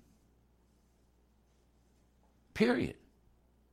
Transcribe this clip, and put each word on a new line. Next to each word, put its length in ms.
Period. 420